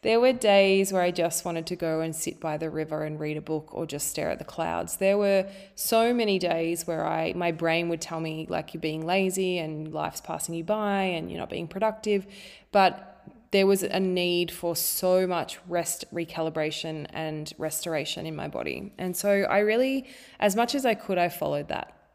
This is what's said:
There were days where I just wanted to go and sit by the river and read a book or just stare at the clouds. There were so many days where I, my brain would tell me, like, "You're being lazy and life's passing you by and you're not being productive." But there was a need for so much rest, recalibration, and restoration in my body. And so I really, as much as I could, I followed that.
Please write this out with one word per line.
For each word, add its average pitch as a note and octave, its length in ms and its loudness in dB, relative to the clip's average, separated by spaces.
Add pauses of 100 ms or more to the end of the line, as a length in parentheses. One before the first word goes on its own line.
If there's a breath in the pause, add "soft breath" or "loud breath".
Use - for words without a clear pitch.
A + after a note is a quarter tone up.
There A3+ 180 4
were B3+ 140 6
days G3 580 6
where F#3 120 4
I F3+ 80 4
just E3+ 340 0
wanted E3 220 -4
to F3+ 80 -4
go D#3+ 260 -2
and D#3+ 140 -4
sit - 240 -6
by D#3 180 -4
the D#3 140 -4
river D#3 320 -4
and D3+ 160 -6
read D3+ 180 -4
a D3+ 40 -6
book D#3 300 -6
or - 140 -6
just D3 220 -6
stare - 240 -2
at - 80 -4
the - 60 -12
clouds. E3 520 -4
There G3 180 4
were G3 320 2 (280 loud breath)
so A3+ 360 2
many G#3+ 280 2
days E3+ 480 -2
where E3 180 -2
I, D#3+ 280 -2
my E3+ 180 0
brain E3 380 0
would E3+ 120 -2
tell E3 180 -6
me, D#3+ 300 -6
like, D#3+ 240 -4
"You're E3 80 -8
being D#3+ 240 -2
lazy F#3 540 2
and D#3 340 -6
life's D#3+ 280 -4
passing E3 340 -6
you E3 80 -6
by G3+ 400 0
and E3 260 -2
you're - 100 -8
not - 120 -8
being E3 160 -6
productive." G#3 580 -2 (460 loud breath)
But - 520 2 (280)
there G3 160 6
was F#3+ 160 6
a - 160 0
need F3+ 500 2
for E3+ 260 -4
so F#3 520 2
much F3 400 -2
rest, F3 440 -2
recalibration, D#3+ 1000 -4
and D#3 480 -6
restoration D#3 680 -4
in D#3+ 100 -6
my D3+ 120 -6
body. - 500 -6
And F3+ 180 -4
so G3+ 280 4
I - 160 4
really, B3+ 480 2 (320 loud breath)
as G3+ 160 2
much A#3 180 2
as C#4 100 0
I A#3 120 4
could, G3 240 -2
I F3 100 4
followed D3 380 -4
that. - 260 -6 (220)